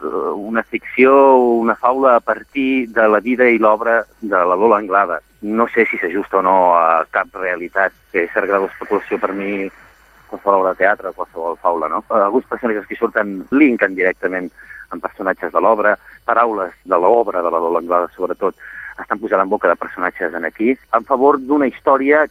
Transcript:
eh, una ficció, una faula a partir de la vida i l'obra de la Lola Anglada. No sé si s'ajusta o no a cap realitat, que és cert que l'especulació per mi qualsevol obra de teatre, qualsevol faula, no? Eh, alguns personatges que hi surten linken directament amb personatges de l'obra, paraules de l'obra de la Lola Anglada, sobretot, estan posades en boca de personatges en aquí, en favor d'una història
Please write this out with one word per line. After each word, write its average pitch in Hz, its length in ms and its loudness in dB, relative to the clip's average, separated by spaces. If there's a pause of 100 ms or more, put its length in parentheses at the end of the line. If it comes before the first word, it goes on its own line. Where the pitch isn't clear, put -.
eh, 73 80 -6 (320)
una 113 240 -4
ficció, 135 720 4
una 117 400 2
faula 127 400 2
a 113 80 4
partir 131 640 -2
de 113 240 0
la 104 80 4
vida 120 240 0
i 117 160 4
l'obra 110 460 2 (160)
de 98 180 -2
la 87 160 2
Lola 104 220 4
Anglada. 95 400 -2 (240)
No 110 260 -2
sé 117 160 0
si - 160 -6
s'ajusta 95 380 -2
o - 20 0
no 92 320 4
a 82 400 2
cap 95 240 -2
realitat, 90 560 -4 (180)
que 92 140 -2
és - 80 -8
cert 95 160 -2
que 98 140 2
l'especulació 98 580 -4
per 95 160 -4
mi 98 320 -6 (640)
qualsevol 98 320 0
obra 92 100 0
de - 80 -6
teatre, 95 320 -2
qualsevol 85 480 -8
faula, 82 320 -2
no? 92 160 -4
Eh, 110 140 2
alguns 104 260 0
personatges 110 400 -6
que 101 80 -12
hi - 60 -8
surten 104 320 -2 (160)
linken 120 480 2
directament 92 500 -2 (400)
amb 87 160 -12
personatges 92 480 -6
de 85 80 0
l'obra, 104 320 2 (320)
paraules 110 480 -2 (100)
de 95 140 -2
l'obra 95 480 2
de 85 80 -2
la 82 80 0
Lola 85 240 -2
Anglada, 87 320 0
sobretot, 90 400 -4 (400)
estan 107 240 -8
posades 98 240 0
en 95 80 -4
boca 101 160 0
de 85 80 2
personatges 90 560 -6
en 85 160 -6
aquí, 110 240 -2
en 117 320 -4
favor 139 320 2
d'una 135 320 0
història 143 640 2